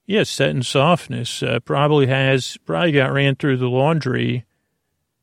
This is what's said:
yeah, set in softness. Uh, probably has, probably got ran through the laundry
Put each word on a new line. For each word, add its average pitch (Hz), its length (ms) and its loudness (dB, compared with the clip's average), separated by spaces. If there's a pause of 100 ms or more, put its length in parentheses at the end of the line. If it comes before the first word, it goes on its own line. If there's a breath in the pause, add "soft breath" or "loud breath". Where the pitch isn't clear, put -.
yeah, 196 180 0
set 143 280 -2
in 139 120 -2
softness. 135 800 0
Uh, 123 160 -2
probably 147 480 2
has, 135 580 0
probably 165 280 0
got 135 180 2
ran 139 240 0
through 135 220 0
the 127 100 -2
laundry 123 760 0 (760)